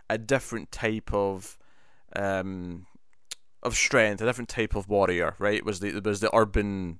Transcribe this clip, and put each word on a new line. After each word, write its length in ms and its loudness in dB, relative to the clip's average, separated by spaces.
a 100 0
different 520 -2
type 420 -4
of, 440 -2
um, 720 -4
of 120 -2
strength, 460 4
a 40 -2
different 240 -2
type 260 0
of 140 -4
warrior, 500 4
right? 260 2
Was 160 -4
the, 200 -4
was 200 0
the 140 2
urban 640 2